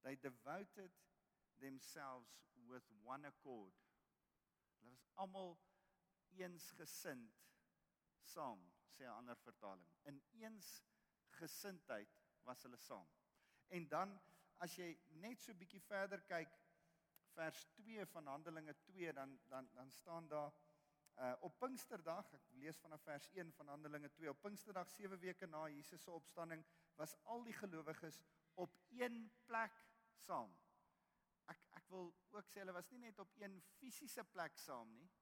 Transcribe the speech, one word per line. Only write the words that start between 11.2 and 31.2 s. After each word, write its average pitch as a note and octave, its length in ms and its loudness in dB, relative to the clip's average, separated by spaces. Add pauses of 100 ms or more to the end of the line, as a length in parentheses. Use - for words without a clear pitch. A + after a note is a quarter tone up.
was B2 200 -4
hulle B2 140 -8
saam. F#2+ 300 -4 (600)
En E3+ 200 2
dan, G3 320 6 (380)
as E3+ 180 0
jy F3 320 0
net F3+ 340 -4
so A3+ 120 -6
bietjie F#3 280 -10
verder G3 400 4
kyk, E3 380 4 (720)
vers D#3+ 400 2
twee G#3+ 320 0
van D#3+ 220 -6
Handelinge D#3 540 0
twee, F3 320 0
dan, C3+ 340 -2
dan, C3 260 -2
dan C3 180 -8
staan E3 360 -2
daar, D3 240 4 (680)
uh, B2+ 220 6
op D#3+ 200 -2
Pinksterdag, G3+ 720 2
ek - 160 -16
lees C#3 280 -4
vanaf D#3 240 -8
vers D3 320 0
een E3+ 200 0
van D3 140 -10
Handelinge D3 420 -2
twee, D#3+ 200 0
op C3+ 120 0
Pinksterdag, G3 480 0
sewe G3 280 -2
weke F#3 300 0
na D#3 220 2
Jesus D3 340 -6
se F#3 80 -4
opstanding, E3 540 0 (300)
was D3+ 280 2
al A#3+ 200 2
die A3+ 100 0
gelowiges D#3+ 680 0 (320)
op F3+ 220 2 (140)
een A#3 420 4 (140)
plek A3+ 320 6 (440)
saam. B2 300 4 (1000)